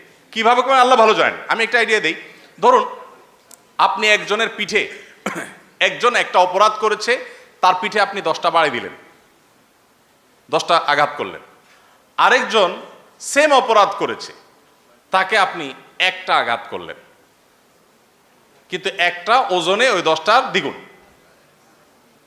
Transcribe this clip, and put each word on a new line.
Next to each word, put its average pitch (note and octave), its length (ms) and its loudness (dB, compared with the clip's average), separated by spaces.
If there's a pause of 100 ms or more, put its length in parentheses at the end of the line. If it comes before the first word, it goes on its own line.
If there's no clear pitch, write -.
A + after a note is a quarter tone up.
(320)
কিভাবে A#3 300 2
করবেন C4 160 2
আল্লাহ B3 200 4
ভালো A3 160 6
জানেন, D#3+ 220 0 (120)
আমি G3+ 160 -2
একটা A3+ 140 0
আইডিয়া A3 220 0
দিই। D#3+ 140 -2 (460)
ধরুন A#3+ 260 4 (920)
আপনি G#3 300 0
একজনের G#3 480 0
পিঠে, G3 320 -4 (460)
<clears throat> - 460 -14
একজন G3+ 360 0
একটা G3 220 0
অপরাধ F#3+ 420 4
করেছে, A3 440 -2 (360)
তার F#3 200 4
পিঠে G#3 200 -4
আপনি G3+ 200 -2
দশটা E3 300 -2
বাড়ি D#3+ 200 2
দিলেন, G2+ 220 -8 (1600)
দশটা E3 260 2
আঘাত C#3+ 400 0
করলেন। F#2+ 240 -8 (760)
আরেকজন G3+ 600 2 (440)
সেম D4 320 2
অপরাধ A3 360 4 (100)
করেছে, B2 340 -6 (800)
তাকে F#3+ 280 0
আপনি E3 360 -2 (240)
একটা F3+ 380 -2
আঘাত A#2 340 -2
করলেন, E2+ 260 -12 (1700)
কিন্তু F#3 300 -8
একটা F3 420 0 (100)
ওজনে F#3+ 400 0
ওই F3+ 120 0
দশটার G#3 480 2
দ্বিগুণ। D3 240 -4 (1500)